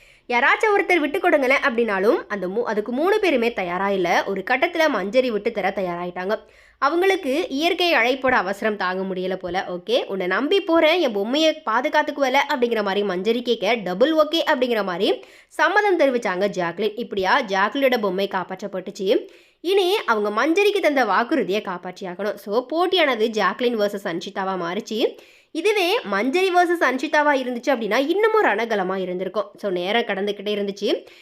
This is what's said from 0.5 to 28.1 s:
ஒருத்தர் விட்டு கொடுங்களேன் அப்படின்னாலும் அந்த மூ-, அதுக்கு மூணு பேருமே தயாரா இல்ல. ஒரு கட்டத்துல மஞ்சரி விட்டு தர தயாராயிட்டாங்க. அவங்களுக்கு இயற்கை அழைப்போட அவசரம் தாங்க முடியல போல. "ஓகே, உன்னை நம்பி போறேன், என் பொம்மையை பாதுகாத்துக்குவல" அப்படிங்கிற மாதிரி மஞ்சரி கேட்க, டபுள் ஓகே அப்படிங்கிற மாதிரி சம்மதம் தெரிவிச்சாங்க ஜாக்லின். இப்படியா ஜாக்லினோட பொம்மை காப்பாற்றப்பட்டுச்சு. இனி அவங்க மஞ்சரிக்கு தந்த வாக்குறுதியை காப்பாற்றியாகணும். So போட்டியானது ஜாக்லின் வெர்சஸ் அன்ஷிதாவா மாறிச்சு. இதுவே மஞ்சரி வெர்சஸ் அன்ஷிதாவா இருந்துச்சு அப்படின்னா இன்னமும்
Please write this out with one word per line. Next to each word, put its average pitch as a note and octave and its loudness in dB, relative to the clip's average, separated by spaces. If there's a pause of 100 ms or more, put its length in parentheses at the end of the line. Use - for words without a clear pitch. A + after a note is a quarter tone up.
ஒருத்தர் F4+ 2
விட்டு D4+ -2
கொடுங்களேன் C#4+ 2
அப்படின்னாலும் A#3 0
அந்த G3 -6
மூ-, G3 -2
அதுக்கு G#3+ -4
மூணு F4+ 2
பேருமே C4 2
தயாரா F#3+ -4
இல்ல. F#3+ 0
ஒரு G3 -6
கட்டத்துல D#4+ 2
மஞ்சரி A3 0
விட்டு G#3+ -2
தர F#3+ -2
தயாராயிட்டாங்க. F3+ -4 (400)
அவங்களுக்கு E4 0
இயற்கை E4+ 0
அழைப்போட C4 2
அவசரம் G#3 0
தாங்க F#3+ -4
முடியல F#3 -4
போல. F#3 -4
"ஓகே, G3+ -2
உன்னை F#3+ -4
நம்பி C4+ 2
போறேன், E4 4
என் C4+ 0
பொம்மையை D4+ 0
பாதுகாத்துக்குவல" C#4+ 0 (120)
அப்படிங்கிற A#3+ 0
மாதிரி G3+ 0
மஞ்சரி G3+ -2
கேட்க, A#3 0 (100)
டபுள் G3 2
ஓகே D#4 2
அப்படிங்கிற B3 2
மாதிரி G3 -2 (240)
சம்மதம் F#4+ 2
தெரிவிச்சாங்க A#3 2
ஜாக்லின். F3+ -2
இப்படியா G#3 0
ஜாக்லினோட A3+ 0
பொம்மை G3 -2
காப்பாற்றப்பட்டுச்சு. F#3+ -4 (340)
இனி F#4+ 2 (100)
அவங்க G#3+ 0
மஞ்சரிக்கு G4 2
தந்த C#4+ 2
வாக்குறுதியை G#3+ 0
காப்பாற்றியாகணும். F3+ -8
So A3+ -4
போட்டியானது D#4 2
ஜாக்லின் G#3+ 0
வெர்சஸ் G3+ -2
அன்ஷிதாவா F#3+ -4
மாறிச்சு. G3 -4 (340)
இதுவே F#4+ 0
மஞ்சரி C4 0
வெர்சஸ் F4 2
அன்ஷிதாவா D4 2
இருந்துச்சு B3+ -2
அப்படின்னா A#3 0
இன்னமும் G#4+ 2